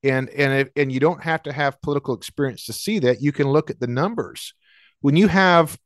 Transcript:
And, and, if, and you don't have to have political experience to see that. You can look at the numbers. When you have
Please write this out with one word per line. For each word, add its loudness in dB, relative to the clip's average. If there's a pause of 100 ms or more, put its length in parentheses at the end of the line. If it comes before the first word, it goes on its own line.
And, 0
and, 0
if, 0
and 0
you -2
don't 0
have -4
to -10
have -4
political -4
experience -6
to -12
see -4
that. 2
You 0
can 0
look 0
at -10
the -4
numbers. -6 (480)
When 4
you 6
have 4